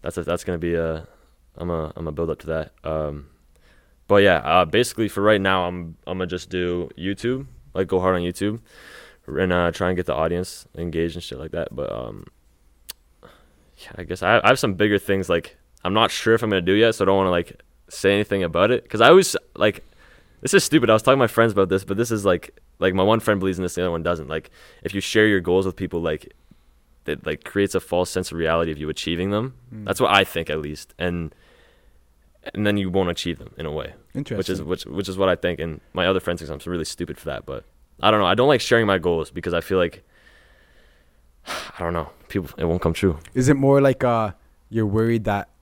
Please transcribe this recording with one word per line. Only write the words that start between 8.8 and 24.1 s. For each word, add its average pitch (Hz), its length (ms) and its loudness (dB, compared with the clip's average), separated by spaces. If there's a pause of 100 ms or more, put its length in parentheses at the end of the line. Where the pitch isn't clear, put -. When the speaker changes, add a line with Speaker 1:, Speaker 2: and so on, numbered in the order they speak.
Speaker 1:
and, 90 260 0
uh, 87 200 2
try 90 160 -2
and 92 80 0
get 87 100 -2
the 71 80 -2
audience 85 520 -4 (100)
engaged 82 400 -4
and 87 60 -12
shit - 160 -12
like 80 140 -12
that. 82 220 -8
But, - 160 -6
um, 53 360 -10 (960)
yeah, - 760 -20
I 92 80 -12
guess 85 180 -8
I, 107 220 2
I 101 40 6
have 131 100 4
some 107 160 0
bigger 101 240 2
things, 95 320 -2
like, 85 260 -2 (300)
I'm 92 80 -2
not 110 160 4
sure - 240 2
if 113 80 2
I'm 110 80 -2
gonna 95 120 2
do 90 120 2
yet, 113 200 4
so 98 100 0
I - 20 2
don't 98 100 4
wanna, 95 140 2
like, 87 300 -2 (280)
say - 240 0
anything 101 300 0
about 87 280 2
it. - 180 -2
'Cause 107 120 -2
I 113 80 8
always, 185 280 6 (200)
like, 104 260 0 (600)
this 147 120 -2
is 190 100 8
stupid. 123 260 4
I - 20 8
was 110 100 4
talking 135 140 6
to 139 40 2
my 120 60 4
friends 113 260 4
about 95 180 2
this, 95 140 0
but 98 120 -6
this 117 140 -2
is, 107 160 -2
like, 90 320 0 (200)
like, 92 140 0
my 95 100 2
one 110 180 4
friend 104 200 0
believes 92 180 -2
in 92 40 -4
this, 90 120 -4
the 90 80 -4
other 90 80 0
one 82 120 -4
doesn't. 80 260 -4